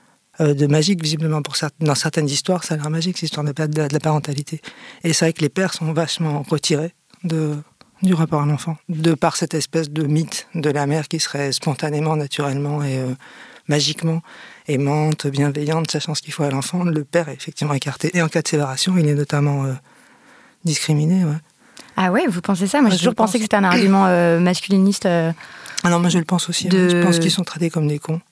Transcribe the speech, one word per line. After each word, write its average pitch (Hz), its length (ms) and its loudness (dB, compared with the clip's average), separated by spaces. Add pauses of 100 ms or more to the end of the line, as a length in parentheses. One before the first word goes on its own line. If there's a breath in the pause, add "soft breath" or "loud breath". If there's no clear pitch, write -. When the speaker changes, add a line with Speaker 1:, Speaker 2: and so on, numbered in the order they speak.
(400 soft breath)
Speaker 1:
euh, 147 140 4
de 147 120 2
magique, 156 360 4
visiblement. 156 400 -2
Pour 143 140 -8
cer-, 156 120 -4 (100)
dans 151 160 2
certaines 151 340 0
histoires, 165 360 -2
ça 165 100 -4
a 151 40 -2
l'air 151 100 -6
magique, 165 300 -2
cette 160 100 -6
histoire 151 160 -6
de 143 80 -2
pa-, 156 160 -2
de 151 100 -4
la, 147 100 0
de 135 40 -6
la 151 80 0
parentalité. 147 640 -2 (420 loud breath)
Et 165 80 0
c'est 160 140 2
vrai 165 80 2
que - 80 -6
les 143 80 2
pères 190 240 -2
sont 160 180 -4
vachement 156 560 -2
retirés 151 460 -2 (280)
de, 156 320 -2 (480)
du 185 120 4
rapport 160 280 2
à 147 40 2
l'enfant, 151 300 -2 (120)
de 160 260 2
par 170 220 0
cette - 180 -4
espèce 156 360 -4
de 151 140 -2
mythe 151 500 -2
de 151 160 -2
la 143 160 0
mère 147 200 0
qui 160 140 -4
serait 139 320 -4
spontanément, 156 640 -2
naturellement 143 640 -2
et, 135 160 -2
euh, 127 160 -4 (540 loud breath)
magiquement 156 540 0 (460 loud breath)
aimante, 147 580 0
bienveillante, 147 640 -2
sachant 151 240 -4
ce - 80 -8
qu'il 151 100 -12
faut 160 120 -4
à 143 60 0
l'enfant, 139 340 -2
le 156 200 0
père 165 240 0
est 143 60 -10
effectivement 151 400 -6
écarté. 139 420 -2
Et 170 60 4
en 160 60 2
cas 160 140 0
de - 60 -6
séparation, 147 500 0
il 156 100 4
est 147 60 2
notamment, 143 500 0
euh, 135 80 -2 (920 soft breath)
discriminé, 156 600 2
ouais. 151 120 0 (600 loud breath)
Speaker 2:
Ah 190 140 0
ouais, 294 160 2
vous 180 140 -2
pensez 196 260 0
ça ? 285 140 2
Moi, 240 80 6
Speaker 1:
Ah, - 40 4
Speaker 2:
j'ai 180 60 2
Speaker 1:
je 170 40 -4
Speaker 2:
toujours 220 120 2
pensé 220 180 0
Speaker 1:
pense. 247 80 2
Speaker 2:
que - 40 -2
c'était 214 120 0
un 196 80 4
argument, 190 420 4
euh, 175 340 4
masculiniste, 190 640 2
euh, 170 260 2 (520 loud breath)
Speaker 1:
Ah 175 60 4
non, 170 100 6
moi 175 80 4
je 170 100 4
le 160 60 0
pense 175 240 -2
aussi, 175 200 -4
Speaker 2:
de 185 100 4
Speaker 1:
hein. 180 120 4
Je 175 120 4
pense 175 160 4
qu'ils 170 120 2
sont 180 140 -2
traités 165 260 -4
comme 156 180 -2
des 147 100 -2
cons. 160 220 -6 (120)